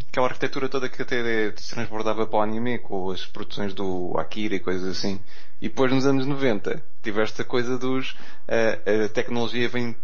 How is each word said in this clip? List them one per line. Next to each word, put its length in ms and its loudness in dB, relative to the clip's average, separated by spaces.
aquela 180 0
arquitetura 400 0
toda 220 0
que 120 -2
até 540 0
se 180 0
transbordava 520 0
para 140 0
o 20 2
anime, 380 0
com 320 0
as 140 -2
produções 480 0
do 440 0
Akira 380 0
e 40 -2
coisas 380 0
assim. 220 0
E 80 0
depois 220 2
nos 140 2
anos 200 2
noventa 580 0
tiveste 400 0
a 40 0
coisa 320 0
dos, 380 0
"A, 580 2
a 40 0
tecnologia 600 0
vem 340 0